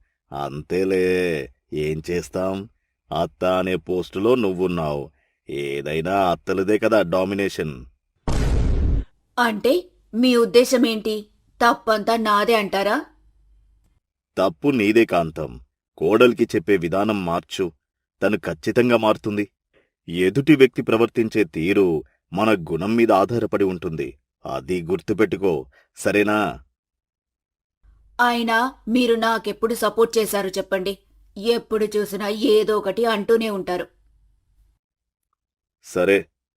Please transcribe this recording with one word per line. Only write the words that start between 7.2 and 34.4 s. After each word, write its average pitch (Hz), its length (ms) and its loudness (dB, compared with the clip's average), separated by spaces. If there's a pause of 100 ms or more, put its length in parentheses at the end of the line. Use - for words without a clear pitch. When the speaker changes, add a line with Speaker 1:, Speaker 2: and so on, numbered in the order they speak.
Speaker 2:
అంటే 240 500 0 (240)
మీ 247 220 2
ఉద్దేశమేంటి? 226 920 2 (380)
తప్పంతా 226 520 2
నాదే 214 360 2
అంటారా? 202 520 0 (1300)
Speaker 1:
తప్పు 95 300 0
నీదే 113 380 4
కాంతం. 78 560 -4 (360)
కోడలికి 110 460 4
చెప్పే 104 340 0
విధానం 95 480 -2
మార్చు, 87 460 -4 (520)
తను 104 140 0
ఖచ్చితంగా 113 600 0
మారుతుంది. 104 540 -2 (580)
ఎదుటి 101 460 2
వ్యక్తి 131 260 4
ప్రవర్తించే 113 640 0
తీరు 85 600 0 (300)
మన 110 200 2
గుణం 87 420 -4
మీద 117 160 4
ఆధారపడి 104 520 2
ఉంటుంది. 80 540 -6 (280)
అది 69 360 -6
గుర్తుపెట్టుకో, 90 840 -2 (320)
సరేనా? 101 600 0 (1700)
Speaker 2:
అయినా 233 460 0 (140)
మీరు 233 280 2
నాకెప్పుడు 226 600 -2
సపోర్ట్ 220 420 0
చేశారు 202 300 -2
చెప్పండి? 190 500 -6 (400)
ఎప్పుడు 220 500 -2 (100)
చూసినా 202 300 -4
ఏదో 214 500 2
ఒకటి 202 280 -2
అంటూనే 220 440 0
ఉంటారు. 180 380 -6 (2000)